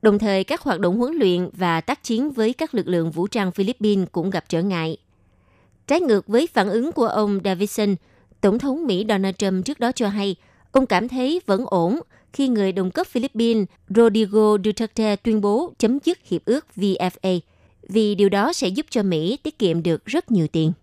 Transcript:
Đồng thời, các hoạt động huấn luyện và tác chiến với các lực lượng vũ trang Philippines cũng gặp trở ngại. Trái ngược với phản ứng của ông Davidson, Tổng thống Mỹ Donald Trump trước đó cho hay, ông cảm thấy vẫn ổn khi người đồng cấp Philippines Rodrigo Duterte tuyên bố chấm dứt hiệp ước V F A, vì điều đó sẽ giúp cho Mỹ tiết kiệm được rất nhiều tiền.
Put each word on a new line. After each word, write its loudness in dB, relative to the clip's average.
Đồng 4
thời, 0
các -4
hoạt -2
động 0
huấn -2
luyện 0
và -2
tác -6
chiến -2
với -2
các -6
lực -2
lượng 0
vũ -4
trang -2
Philippines 0
cũng -4
gặp -4
trở 0
ngại. -2
Trái 2
ngược 2
với 2
phản 0
ứng 0
của 0
ông 0
Davidson, 0
Tổng 2
thống -4
Mỹ -2
Donald 0
Trump -2
trước -6
đó 0
cho -2
hay, -4
ông 4
cảm 0
thấy -2
vẫn 0
ổn 2
khi 0
người 0
đồng -2
cấp -4
Philippines 0
Rodrigo 4
Duterte 0
tuyên 0
bố 0
chấm 2
dứt 0
hiệp -4
ước -2
V -6
F 0
A, -2
vì 2
điều 4
đó 0
sẽ -2
giúp -4
cho -2
Mỹ -2
tiết -10
kiệm 0
được -2
rất -4
nhiều 2
tiền. 0